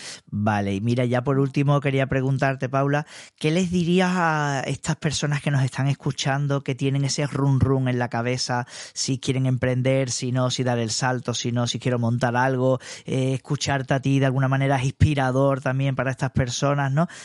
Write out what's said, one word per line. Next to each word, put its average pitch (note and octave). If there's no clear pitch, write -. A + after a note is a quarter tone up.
Vale, G2+
y G2
mira, A#2+
ya B2
por C3+
último C#3
quería C3+
preguntarte, C3+
Paula, C#3
¿qué D#3
les F3
dirías F3+
a D3+
estas C#3
personas D3
que D3+
nos C3+
están C3+
escuchando, C#3
que C3+
tienen C#3
ese C#3+
run C3+
run C3
en B2+
la A#2+
cabeza, B2
si -
quieren C3
emprender, B2+
si B2
no, B2+
si B2+
dar B2
el A2+
salto, B2+
si -
no, A#2+
si A#2+
quiero B2
montar A#2+
algo, C3
eh, C3
escucharte C#3
a C3+
ti C#3
de C3+
alguna C3
manera C3+
es B2+
inspirador C3+
también C3+
para C3
estas B2+
personas, C#3
¿no? D#3+